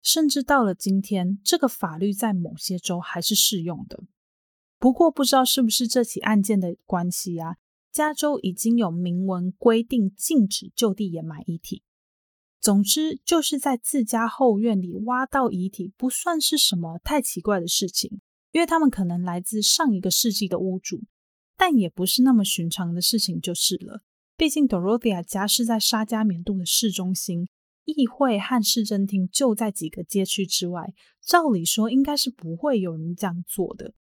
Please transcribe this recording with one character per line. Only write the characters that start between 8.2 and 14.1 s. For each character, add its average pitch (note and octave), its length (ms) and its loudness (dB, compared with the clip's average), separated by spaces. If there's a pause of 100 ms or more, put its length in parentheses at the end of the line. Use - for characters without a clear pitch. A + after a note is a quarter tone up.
已 F#3 120 -2
经 A3+ 260 0
有 G3+ 120 2
明 F3 380 -2
文 F#3 240 -2
规 A#3 320 4
定 A3+ 320 0
禁 B3+ 320 2
止 - 280 -8
就 A3 160 2
地 F#3+ 200 -4
掩 D#3+ 120 -8
埋 D3+ 220 -12
遗 E3 140 -6
体。 - 240 -12 (760)
总 G3+ 220 4
之， D4+ 420 0
就 E4+ 200 2
是 C#4+ 160 -2
在 C4+ 180 0
自 C4 260 -2
家 A3+ 240 0